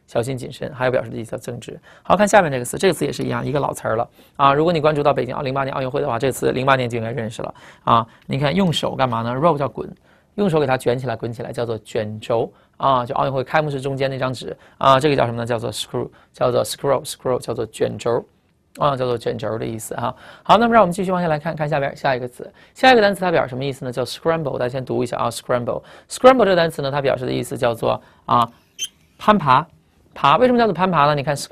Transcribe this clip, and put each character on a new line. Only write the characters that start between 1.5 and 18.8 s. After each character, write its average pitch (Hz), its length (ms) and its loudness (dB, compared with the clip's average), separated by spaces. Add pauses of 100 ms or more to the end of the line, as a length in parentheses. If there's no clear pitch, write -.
直。 - 200 -16 (220)
好， 180 160 2
看 208 100 4
下 202 140 6
面 156 100 0
这 131 60 -2
个 123 80 -4
词， 147 140 -8
这 190 80 2
个 170 80 4
词 147 100 -2
也 135 60 -2
是 131 100 -8
一 127 80 -4
样， 123 160 -4
一 127 60 -4
个 143 80 -2
老 135 120 0
词 - 160 -8
儿 113 80 0
了 117 140 -2 (280)
啊。 139 180 6
如 151 80 4
果 175 100 2
你 156 80 0
关 156 140 2
注 143 80 0
到 143 100 4
北 131 100 0
京 123 120 -6
奥-， - 80 -6
零 131 100 -4
八 135 100 -2
年 131 120 -4
奥 135 80 -4
运 127 80 -4
会 139 100 -2
的 143 60 -2
话， 117 100 -2
这 135 100 0
个 127 40 2
词 131 200 0
零 127 140 -2
八 135 100 6
年 127 140 -2
就 120 80 -4
应 113 60 -4
该 117 80 -6
认 113 180 -6
识 - 140 -10
了 - 100 -8 (300)
啊。 117 240 4 (180)
你 135 140 -4
看 147 160 0
用 185 180 2
手 - 220 -4
干 131 120 0
嘛 117 140 -2
呢？ 117 140 -4
Roll 156 200 2
叫 139 140 -2
滚， - 180 -10 (460)
用 202 160 0
手 156 100 2
给 143 60 2
它 131 100 2
卷 127 220 0
起 131 80 -8
来、 117 100 -4
滚 120 160 -6
起 117 120 -12
来， 117 80 -10
叫 120 120 -6
做 113 140 -4
卷 107 420 -6
轴 120 320 -2 (260)
啊。 131 280 2
就 123 80 -8
奥 143 140 0
运 135 40 -4
会 131 120 -2
开 156 180 0
幕 151 80 -4
式 139 100 -6
中 135 160 -4
间 135 140 -2
那 135 80 -6
张 127 160 -4
纸 - 240 -10 (220)
啊， 131 200 6
这 151 100 4
个 143 60 4
叫 127 120 4
什 117 40 -4
么 117 60 -8
呢？ 117 80 -4
叫 117 140 -2
做 117 120 -6
screw， - 380 -8 (240)
叫 127 160 0
做 120 160 2
scroll，scroll - 720 -2
叫 - 160 -8
做 120 140 -4
卷 117 320 -4
轴。 120 260 -2 (540)
啊， 143 160 0